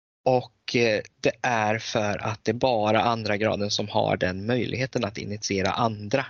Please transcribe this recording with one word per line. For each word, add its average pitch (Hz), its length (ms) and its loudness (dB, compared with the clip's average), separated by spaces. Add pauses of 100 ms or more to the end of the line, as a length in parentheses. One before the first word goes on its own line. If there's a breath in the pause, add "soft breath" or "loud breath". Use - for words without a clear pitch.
(260)
Och, - 500 0
eh, 113 260 2 (200)
det 135 100 2 (100)
är 110 380 0
för 104 380 -2
att 110 260 -6
det 110 80 0
är - 20 2
bara 110 480 2
andra 107 360 0
graden 101 340 0
som 107 160 -2
har 104 300 2
den 92 280 -2
möjligheten 120 600 -2
att 104 120 -8
initiera 101 540 -4
andra 113 580 -2